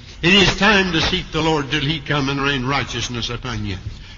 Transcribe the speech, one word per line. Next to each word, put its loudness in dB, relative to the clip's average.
It 4
is 6
time 4
to 2
seek -2
the 0
Lord 0
till 0
He 0
come 0
and 0
rain 2
righteousness -2
upon -6
you. -6